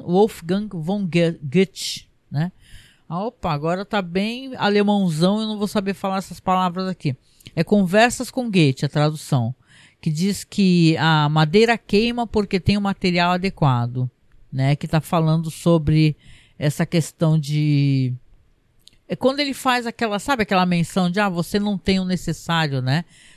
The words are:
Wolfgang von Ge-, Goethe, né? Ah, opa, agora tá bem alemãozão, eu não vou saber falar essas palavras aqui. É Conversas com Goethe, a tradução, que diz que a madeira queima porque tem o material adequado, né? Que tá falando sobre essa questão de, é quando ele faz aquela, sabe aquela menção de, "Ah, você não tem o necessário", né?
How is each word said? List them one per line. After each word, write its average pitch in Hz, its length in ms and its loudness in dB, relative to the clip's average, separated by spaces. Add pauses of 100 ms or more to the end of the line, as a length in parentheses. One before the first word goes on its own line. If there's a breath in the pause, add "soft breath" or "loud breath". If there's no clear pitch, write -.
Wolfgang 190 680 0
von 185 400 -4
Ge-, 170 300 2
Goethe, - 680 -2 (220)
né? 156 220 -4 (560 soft breath)
Ah, 180 160 -8
opa, 208 280 -6
agora 165 320 -4
tá 208 160 -2
bem 220 540 -6
alemãozão, 202 880 2
eu 220 80 -4
não 214 100 -6
vou 202 80 -2
saber 196 280 -2
falar 190 240 -4
essas 185 200 -10
palavras 185 480 -2
aqui. 160 300 -4 (400 loud breath)
É 165 80 2
Conversas 208 640 2
com 247 180 -4
Goethe, 156 380 2
a - 20 0
tradução, 147 640 -2 (480 soft breath)
que 160 120 -2
diz 226 320 -2
que 175 540 4
a 156 300 2
madeira 160 480 4
queima 233 480 0
porque 202 360 -2
tem 202 160 2
o 208 40 0
material 180 520 0
adequado, 127 760 0 (440)
né? 135 240 0
Que - 100 -8
tá 160 140 0
falando 160 500 0
sobre 156 680 2 (400 soft breath)
essa 151 300 -2
questão 160 500 0
de, 143 800 0 (920)
é - 80 -6
quando 269 240 0
ele 285 120 -2
faz 247 360 -2
aquela, 214 320 -4
sabe 247 240 -2
aquela 185 200 2
menção 175 460 0
de, 175 80 -4
"Ah, 208 100 2
você 175 300 -2
não 208 180 -2
tem 190 220 0
o 190 60 -2
necessário", 165 760 -2
né? 135 240 0 (320 soft breath)